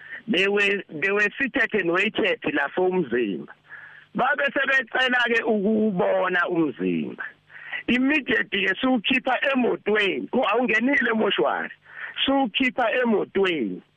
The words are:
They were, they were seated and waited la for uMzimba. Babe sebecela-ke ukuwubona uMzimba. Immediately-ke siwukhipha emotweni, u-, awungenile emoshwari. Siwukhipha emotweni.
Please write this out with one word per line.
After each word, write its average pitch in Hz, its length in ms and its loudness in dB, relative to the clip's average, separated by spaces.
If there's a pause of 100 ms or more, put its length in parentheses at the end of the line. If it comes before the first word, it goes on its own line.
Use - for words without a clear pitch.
(280)
They 190 200 2
were, 202 400 0
they 165 220 -4
were 208 180 2 (100)
seated 240 360 -2
and 175 180 0
waited 190 480 0 (120)
la 143 220 -2
for 185 160 2
uMzimba. 117 600 -2 (640)
Babe 277 380 0
sebecela-ke 254 920 0
ukuwubona 190 1040 2
uMzimba. 92 720 -2 (640)
Immediately-ke 247 960 0
siwukhipha 254 580 0 (140)
emotweni, 202 800 0
u-, 247 120 2
awungenile 233 680 2
emoshwari. 185 600 0 (540)
Siwukhipha 262 680 0 (120)
emotweni. 170 800 0 (140)